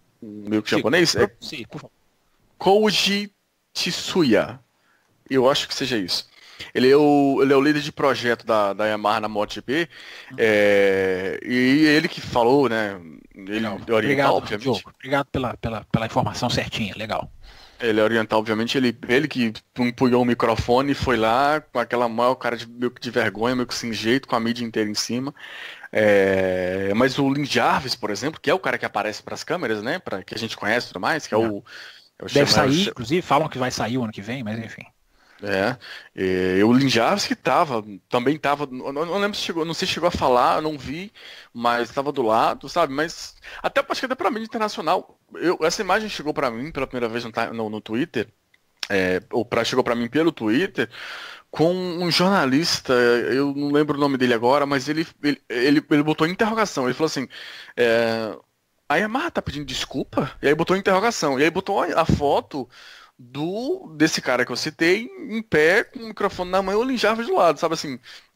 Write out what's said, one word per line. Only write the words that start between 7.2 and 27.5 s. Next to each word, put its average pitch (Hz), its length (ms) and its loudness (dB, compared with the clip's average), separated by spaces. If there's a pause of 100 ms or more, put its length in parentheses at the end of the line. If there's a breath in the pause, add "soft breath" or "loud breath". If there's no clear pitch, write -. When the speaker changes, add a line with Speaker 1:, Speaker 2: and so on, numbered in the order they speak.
Speaker 1:
ele 139 120 4
é - 20 6
o 135 60 6
líder 147 200 2
de 147 100 -8
projeto 120 540 0
da, 104 280 2
da 104 120 -2
Yamaha 107 360 0
na 107 80 -6
MotoGP, 107 580 -4 (420 loud breath)
Speaker 2:
Uhum. 131 80 -18
Speaker 1:
é, 98 1040 2
e 131 440 4
ele 156 240 4
que - 100 -10
falou, 127 480 4
né, 107 320 -4 (340)
ele 98 180 -12
Speaker 2:
Legal. 107 360 -4
Speaker 1:
é 117 60 0
oriental, - 20 4
Speaker 2:
Obrigado, 135 400 2
Speaker 1:
obviamente. 107 280 -4
Speaker 2:
Diogo. 120 300 -4
Obrigado 139 340 -2
pela, 123 280 -6
pela, 110 340 -8
pela 113 160 0
informação 110 440 -2
certinha, - 480 -4
legal. 107 340 -6 (480 loud breath)
Speaker 1:
Ele 110 220 2
é - 20 6
oriental, 110 360 2
obviamente, 113 380 -2
ele, 120 200 2 (100)
ele 135 180 4
que 120 280 -2 (240)
empunhou 123 440 2
o 123 40 2
microfone 120 640 2
e 135 40 0
foi 127 200 0
lá 131 460 2
com - 180 -6
aquela 120 300 0
maior 120 260 2
cara 120 220 -4
de, 117 100 -12
meio 120 240 -4
que - 80 -20
de 123 100 -8
vergonha, 110 460 0
meio 123 100 -2
que - 80 -12
sem 117 200 -6
jeito, 113 340 0
com 131 80 -2
a 117 40 2
mídia 117 260 -2
inteira 110 240 -2
em 107 40 -6
cima. 127 400 -6 (560 loud breath)
É, 95 1040 2
mas 131 240 2
o 139 160 2
Lin 143 120 -2
Jarvis, 131 500 0